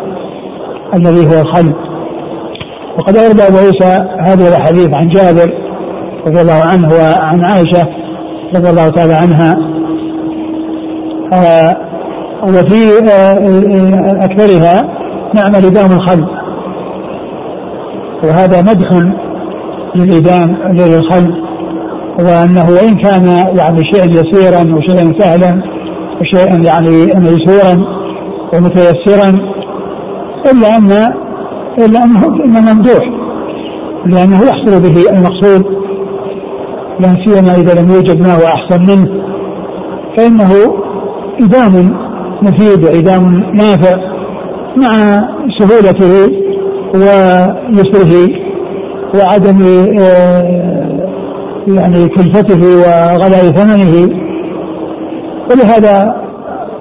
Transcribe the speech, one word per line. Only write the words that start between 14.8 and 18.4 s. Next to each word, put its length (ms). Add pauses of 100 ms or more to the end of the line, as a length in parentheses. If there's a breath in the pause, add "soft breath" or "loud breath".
"نعم 200
الإدام 420
الخل"، 280 (2000)
وهذا 380